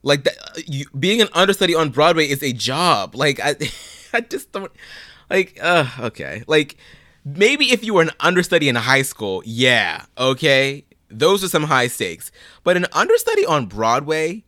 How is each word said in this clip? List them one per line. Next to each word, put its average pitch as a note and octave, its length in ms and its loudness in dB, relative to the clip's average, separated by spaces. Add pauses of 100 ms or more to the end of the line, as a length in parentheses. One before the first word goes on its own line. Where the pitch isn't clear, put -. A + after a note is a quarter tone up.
Like, C#3+ 200 0
that, - 140 0 (280)
you, C#3+ 200 -6 (120)
being F#3+ 220 0
an G#3+ 140 4
understudy F#3 420 2
on D#3+ 140 2
Broadway D#3 400 4
is C#3 120 -2
a C3+ 120 -2
job. B2 640 -2
Like, C3+ 260 -2
I, C#3 140 -2 (300)
<laughs> - 280 -18
I A#3 80 0
just - 320 -12
don't, G3 180 -10 (580)
like, F#3 320 -2
uh, D#3+ 280 2 (100)
okay. A2 480 -10
Like, D3+ 300 0 (480)
maybe A#3+ 460 2
if A#3+ 120 0
you G#3+ 120 -2
were E3+ 80 4
an D#3+ 80 -2 (100)
understudy E3+ 480 2
in A#2+ 60 0
high B2+ 260 2
school, G2 440 -6
yeah, A2+ 600 0 (120)
okay? C3+ 680 0 (240)
Those F3+ 340 2
are F#3 60 -6
some D#3 140 0
high C3 240 2
stakes. F#2 440 -8 (320)
But F3+ 140 2
an F3+ 160 0
understudy G#4+ 520 2
on D3 200 0
Broadway C#3+ 840 -2